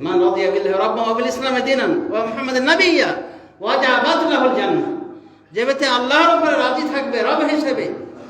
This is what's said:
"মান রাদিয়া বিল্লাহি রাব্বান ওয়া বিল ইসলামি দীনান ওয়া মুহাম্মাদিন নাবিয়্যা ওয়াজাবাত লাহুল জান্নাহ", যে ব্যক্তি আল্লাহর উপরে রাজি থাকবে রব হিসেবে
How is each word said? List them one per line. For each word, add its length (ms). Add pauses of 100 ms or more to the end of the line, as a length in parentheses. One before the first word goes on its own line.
"মান 220
রাদিয়া 260
বিল্লাহি 280
রাব্বান 260
ওয়া 100
বিল 120
ইসলামি 340
দীনান 500
ওয়া 160
মুহাম্মাদিন 360
নাবিয়্যা 520 (460)
ওয়াজাবাত 720
লাহুল 240
জান্নাহ", 380 (580)
যে 120
ব্যক্তি 200
আল্লাহর 540
উপরে 120
রাজি 440
থাকবে 280
রব 320
হিসেবে 380 (380)